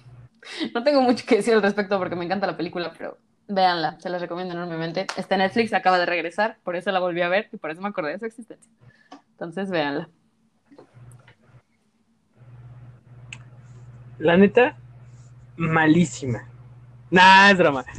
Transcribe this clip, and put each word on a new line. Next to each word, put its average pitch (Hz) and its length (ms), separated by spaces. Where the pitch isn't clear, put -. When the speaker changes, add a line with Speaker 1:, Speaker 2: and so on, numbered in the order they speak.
Speaker 1:
No 233 80
tengo 285 180
mucho 254 260
que 233 100
decir 214 180
al 214 80
respecto 202 360
porque 180 180
me 175 100
encanta 190 200
la 165 120
película, 170 400
pero - 180
véanla, 175 540
se - 80
las 175 140
recomiendo 175 320
enormemente. 170 520
Está 190 180
en 190 80
Netflix, 214 320
acaba 185 240
de 175 80
regresar, 175 580
por 175 120
eso 185 160
la 185 80
volví 175 200
a 180 80
ver 196 240
y 226 60
por 151 120
eso 160 120
me 196 60
acordé 165 240
de 185 60
su 220 80
existencia. - 440
Entonces, 180 380
véanla. 151 380
Speaker 2:
La 170 180
neta, 208 400
malísima. 160 920
Nah, 190 400
es 196 80
broma. 147 260